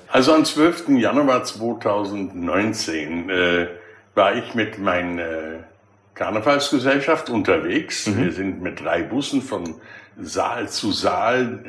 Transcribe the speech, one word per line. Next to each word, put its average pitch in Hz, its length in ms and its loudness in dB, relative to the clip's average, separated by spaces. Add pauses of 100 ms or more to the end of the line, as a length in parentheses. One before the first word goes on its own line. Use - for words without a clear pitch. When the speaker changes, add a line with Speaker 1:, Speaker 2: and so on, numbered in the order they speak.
(120)
Speaker 1:
Also 131 220 6
am 156 100 6
zwölften 151 540 4
Januar 123 460 4
zweitausendneunzehn, 95 1900 -2
äh, 87 380 2 (480)
war 101 200 4
ich - 200 -6
mit 110 240 -2
meiner 85 840 -4 (500)
Karnevalsgesellschaft 139 1120 0
unterwegs. 95 800 0
Speaker 2:
Mhm. 98 160 2
Speaker 1:
Wir 87 80 0
sind 92 300 -6
mit 87 220 -8
drei 82 200 0
Bussen 135 380 -2
von 80 340 -8 (440)
Saal 101 500 -4
zu - 220 -4
Saal, 110 760 0